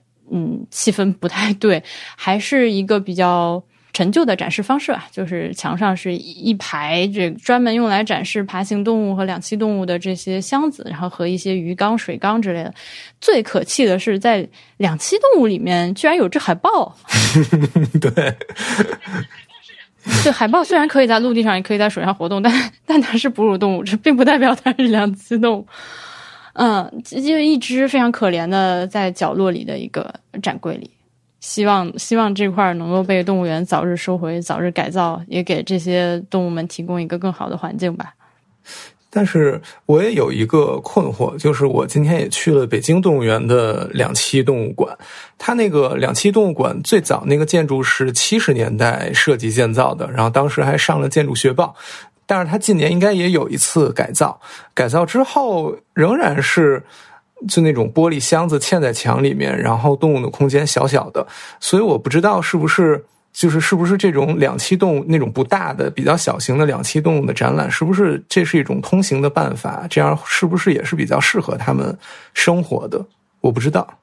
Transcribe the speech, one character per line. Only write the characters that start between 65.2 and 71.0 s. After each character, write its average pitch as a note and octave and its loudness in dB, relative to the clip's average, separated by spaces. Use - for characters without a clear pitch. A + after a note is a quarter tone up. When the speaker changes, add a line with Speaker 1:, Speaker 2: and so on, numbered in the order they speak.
Speaker 2:
不 C3 -2
大 F3 -2
的、 C2+ -4
比 C3+ -6
较 D3 2
小 - -2
型 B2+ -2
的 D3+ 2
两 B2+ -2
栖 D3+ -2
动 D#3 2
物 C#3 0
的 - 0
展 B2+ 0
览， D3+ -2
是 - -2
不 F3 2
是 F#3 2
这 F3 2
是 D#3+ 0
一 C#3+ 4
种 - -4
通 F#3 2
行 C#3 0
的 C#3+ 2
办 - -2
法？ - -8
这 D#3 0
样 D3 2
是 - 0
不 E3+ 0
是 F3 2
也 - -2
是 E3 -4
比 D#3 -2